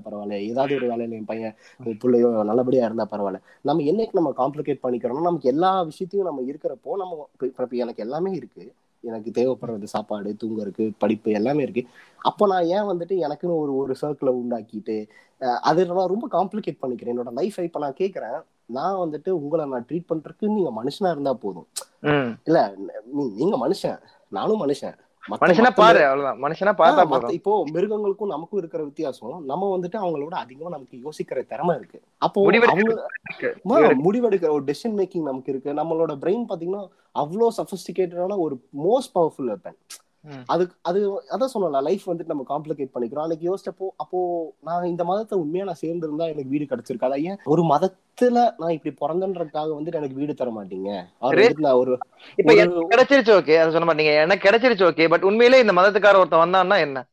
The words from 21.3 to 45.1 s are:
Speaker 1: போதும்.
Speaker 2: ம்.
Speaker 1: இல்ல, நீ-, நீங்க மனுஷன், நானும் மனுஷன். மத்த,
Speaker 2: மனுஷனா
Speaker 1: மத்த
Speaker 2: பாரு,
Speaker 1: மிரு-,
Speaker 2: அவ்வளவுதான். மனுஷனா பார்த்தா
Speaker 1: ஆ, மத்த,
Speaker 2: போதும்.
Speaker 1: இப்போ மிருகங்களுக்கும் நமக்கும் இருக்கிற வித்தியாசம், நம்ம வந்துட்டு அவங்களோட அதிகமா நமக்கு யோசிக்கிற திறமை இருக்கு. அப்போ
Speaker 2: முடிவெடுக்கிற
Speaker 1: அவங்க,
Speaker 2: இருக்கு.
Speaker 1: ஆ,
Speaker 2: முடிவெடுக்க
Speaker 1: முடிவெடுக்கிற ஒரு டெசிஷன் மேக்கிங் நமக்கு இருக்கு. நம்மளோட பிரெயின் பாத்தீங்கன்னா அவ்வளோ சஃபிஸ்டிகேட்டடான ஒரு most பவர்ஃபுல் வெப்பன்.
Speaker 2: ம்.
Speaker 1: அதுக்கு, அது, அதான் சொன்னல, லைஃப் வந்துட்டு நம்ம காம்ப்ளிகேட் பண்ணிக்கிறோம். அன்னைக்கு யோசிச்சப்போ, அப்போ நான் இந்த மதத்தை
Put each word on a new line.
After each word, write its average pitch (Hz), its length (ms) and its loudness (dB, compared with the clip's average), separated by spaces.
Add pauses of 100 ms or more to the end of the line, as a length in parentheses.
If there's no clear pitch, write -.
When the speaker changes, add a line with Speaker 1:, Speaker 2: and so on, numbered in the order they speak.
Speaker 1:
போதும். 95 340 -10 (340)
Speaker 2:
ம். 147 280 0 (160)
Speaker 1:
இல்ல, 131 300 2 (420)
நீ-, 131 180 -4
நீங்க 190 340 -2
மனுஷன், 151 300 -4 (300)
நானும் 156 380 -2
மனுஷன். 113 280 -4 (340)
மத்த, 104 120 -8
Speaker 2:
மனுஷனா 180 260 6
Speaker 1:
மத்த 247 80 4
Speaker 2:
பாரு, 214 240 8
Speaker 1:
மிரு-, 160 40 6
Speaker 2:
அவ்வளவுதான். 135 400 0
மனுஷனா 170 360 -2
பார்த்தா 175 200 6
Speaker 1:
ஆ, 175 80 6
மத்த, - 20 2
Speaker 2:
போதும். 127 220 -2
Speaker 1:
இப்போ 196 420 0
மிருகங்களுக்கும் 208 560 -2
நமக்கும் 170 300 -8
இருக்கிற 165 260 -6
வித்தியாசம், 143 600 -10
நம்ம 180 340 -2
வந்துட்டு 175 180 -6
அவங்களோட 165 320 -4
அதிகமா 160 420 -10
நமக்கு 139 340 -14
யோசிக்கிற 151 420 -8
திறமை 151 300 -2
இருக்கு. - 260 -16 (160)
அப்போ 196 320 2
Speaker 2:
முடிவெடுக்கிற 226 140 6
Speaker 1:
அவங்க, 214 440 2 (200)
Speaker 2:
இருக்கு. - 460 -4
Speaker 1:
ஆ, 330 40 6
Speaker 2:
முடிவெடுக்க 147 260 6
Speaker 1:
முடிவெடுக்கிற 196 460 2
ஒரு 147 140 0
டெசிஷன் 147 320 -4
மேக்கிங் 185 260 -2
நமக்கு 135 300 -6
இருக்கு. 135 200 -6
நம்மளோட 160 380 -2
பிரெயின் 185 380 -4
பாத்தீங்கன்னா 190 400 -8 (300)
அவ்வளோ 180 380 0
சஃபிஸ்டிகேட்டடான 180 840 -6
ஒரு 147 220 -4 (240)
most 226 340 0
பவர்ஃபுல் 139 360 -2
வெப்பன். 87 200 -14 (460)
Speaker 2:
ம். 151 100 -20 (160)
Speaker 1:
அதுக்கு, 170 360 -2
அது, 202 300 -2 (180)
அதான் 247 240 -2
சொன்னல, 160 280 0
லைஃப் 185 280 -2
வந்துட்டு 170 140 -6
நம்ம 151 240 -6
காம்ப்ளிகேட் 143 460 -6
பண்ணிக்கிறோம். 123 260 -6
அன்னைக்கு 165 340 -4
யோசிச்சப்போ, 190 320 -10 (100)
அப்போ 175 640 -4
நான் 175 240 -4
இந்த 175 200 -2
மதத்தை 202 340 -2